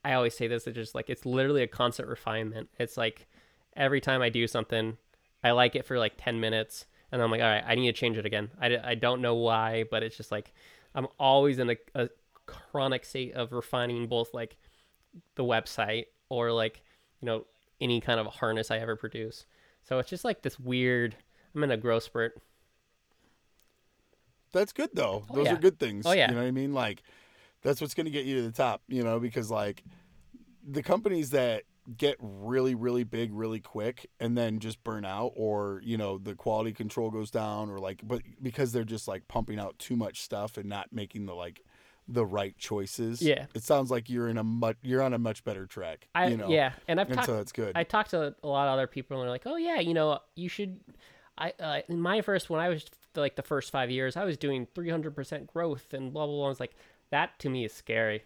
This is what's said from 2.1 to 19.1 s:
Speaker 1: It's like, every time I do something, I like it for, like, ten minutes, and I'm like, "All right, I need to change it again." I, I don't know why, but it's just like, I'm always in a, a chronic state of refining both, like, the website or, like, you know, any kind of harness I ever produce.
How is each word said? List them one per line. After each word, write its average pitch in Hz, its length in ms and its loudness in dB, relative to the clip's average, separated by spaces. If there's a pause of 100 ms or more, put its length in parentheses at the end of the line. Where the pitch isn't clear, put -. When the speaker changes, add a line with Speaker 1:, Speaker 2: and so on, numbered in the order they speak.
Speaker 1:
It's 117 180 -4
like, 113 300 -2 (480)
every 139 260 4
time 131 220 2
I 117 60 4
do 113 180 2
something, 113 500 0 (460)
I 120 80 8
like 123 240 6
it 127 100 -2
for, 131 140 -2
like, 107 180 2
ten 117 220 -2
minutes, 110 460 -2 (260)
and 123 100 0
I'm 113 100 4
like, 117 100 2
"All 117 60 6
right, 107 180 4
I 117 100 -4
need 123 120 2
to 117 60 4
change 117 240 0
it 107 80 -4
again." 104 240 -2 (100)
I, 120 180 2 (140)
I 117 40 2
don't 127 260 2
know 120 140 4
why, 113 540 2
but 113 140 0
it's 113 140 -8
just - 140 -10
like, 104 200 -6 (440)
I'm 131 120 -2 (120)
always 139 400 8
in 123 100 2
a, 117 80 2 (180)
a 123 140 0 (380)
chronic 131 580 -2
state 127 280 -6
of 123 200 -4
refining 120 540 -2
both, 117 260 0
like, 117 240 -8 (800)
the 131 80 -2
website 113 640 0 (220)
or, 117 220 0
like, 110 320 0 (380)
you 123 60 -12
know, 113 180 -2 (340)
any 120 220 0
kind 117 180 2
of 107 80 -2
harness 110 440 -2
I 110 80 0
ever 113 180 -4
produce. 110 480 -10 (380)